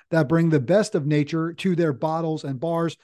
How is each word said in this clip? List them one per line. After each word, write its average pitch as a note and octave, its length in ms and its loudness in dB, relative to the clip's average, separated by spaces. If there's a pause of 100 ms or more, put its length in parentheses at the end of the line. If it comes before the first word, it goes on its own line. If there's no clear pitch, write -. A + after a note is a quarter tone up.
that D#3 200 2
bring E3 200 4
the D3+ 120 4
best F#3+ 340 2
of D3 100 -2
nature D3+ 460 0
to F3 240 -2
their D#3+ 160 2
bottles D#3 540 -4
and C3+ 120 -6
bars. E3 460 -2